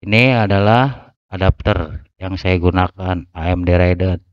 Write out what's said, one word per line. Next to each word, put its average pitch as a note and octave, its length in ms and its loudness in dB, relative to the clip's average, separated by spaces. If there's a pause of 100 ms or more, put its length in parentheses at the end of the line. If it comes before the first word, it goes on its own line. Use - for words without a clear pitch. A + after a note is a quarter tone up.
Ini A#2 320 2
adalah A2 800 0 (160)
adapter F#2+ 720 -2 (160)
yang F#2 160 -8
saya F#2 240 0
gunakan, F2+ 720 -2
A E2+ 120 -12 (120)
M F2 80 -4
D F2 80 0
Radeon. F2+ 480 0 (140)